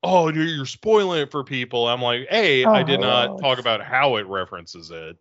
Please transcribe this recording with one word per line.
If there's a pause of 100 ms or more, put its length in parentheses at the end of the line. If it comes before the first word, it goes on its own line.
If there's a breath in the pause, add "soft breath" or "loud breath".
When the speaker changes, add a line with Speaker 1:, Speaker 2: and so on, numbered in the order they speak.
Speaker 1:
"Oh,
you're,
you're
spoiling
it
for
people."
I'm
like,
A,
I
Speaker 2:
Oh,
Speaker 1:
did
not
Speaker 2:
Lord.
Speaker 1:
talk
about
how
it
references
it.